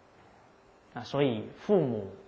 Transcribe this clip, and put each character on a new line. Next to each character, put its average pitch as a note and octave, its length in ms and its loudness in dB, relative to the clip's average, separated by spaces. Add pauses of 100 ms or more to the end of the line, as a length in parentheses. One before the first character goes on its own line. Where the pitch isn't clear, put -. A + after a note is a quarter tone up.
(920)
那 B2 140 -10
所 C#3+ 180 0
以 A2 240 0 (120)
父 G3+ 200 4
母 A2 320 0 (160)